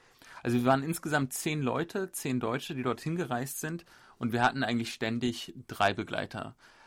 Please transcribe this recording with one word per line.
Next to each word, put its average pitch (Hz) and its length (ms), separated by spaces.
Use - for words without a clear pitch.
Also 120 160
wir 120 60
waren 135 180
insgesamt 147 500
zehn 151 300
Leute, 165 500
zehn 127 280
Deutsche, 123 340
die 127 80
dorthin 131 340
gereist 135 440
sind. 160 240
Und 120 140
wir 120 100
hatten 135 200
eigentlich 113 300
ständig 117 600
drei 101 260
Begleiter. 104 600